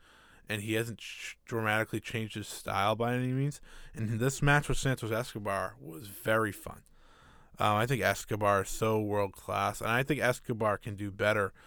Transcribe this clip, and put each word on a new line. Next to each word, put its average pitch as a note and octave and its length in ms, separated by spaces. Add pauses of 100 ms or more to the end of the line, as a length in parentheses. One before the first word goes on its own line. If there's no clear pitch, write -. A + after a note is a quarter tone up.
(480)
and G#2 140
he A2 120
hasn't A#2 240
ch-, - 480
dramatically A2 540
changed A2 340
his G#2 140
style G2+ 480
by A#2 180
any B2+ 140
means. C3+ 320 (340)
And A2 260
this C3 220
match C#3+ 260
with C3+ 80
Santos B2 340
Escobar G#2 680
was D3 280
very A2 440
fun. - 300 (760)
Um, G#2 180
I A2+ 100
think B2+ 160
Escobar G2+ 600
is - 80
so A2 300
world-class, G2+ 800
and A2 100
I B2 120
think C#3 180
Escobar A2 580
can G2+ 180
do G2+ 140
better G#2 420 (140)